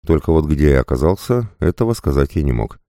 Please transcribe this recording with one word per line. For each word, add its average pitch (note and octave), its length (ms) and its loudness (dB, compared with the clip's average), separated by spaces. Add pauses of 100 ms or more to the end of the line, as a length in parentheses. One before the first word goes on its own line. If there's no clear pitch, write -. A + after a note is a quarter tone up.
Только E2 260 0
вот D#2+ 140 2
где D2 240 2
я C2+ 100 4
оказался, F#2 760 -2
этого A2+ 340 -2
сказать C#2 440 -2
я D#2+ 60 0
не C#2 100 0
мог. A1 260 -6 (100)